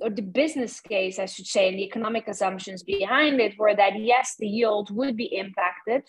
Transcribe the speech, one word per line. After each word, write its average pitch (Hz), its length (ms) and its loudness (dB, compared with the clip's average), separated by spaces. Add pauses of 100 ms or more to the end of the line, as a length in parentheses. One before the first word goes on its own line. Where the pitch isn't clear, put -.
or 226 100 -2
the 208 120 -6
business 247 580 -2
case, 190 400 -2
I 190 60 -4
should - 200 -12
say, 190 220 4
and 190 100 -4
the 196 60 -2
economic 226 420 -4
assumptions 190 560 -4
behind 254 580 2
it 208 160 2
were 208 200 4
that, 202 220 4
yes, 240 400 2
the 220 80 -4
yield 208 480 0
would 247 220 0
be 214 200 -4
impacted 196 720 -2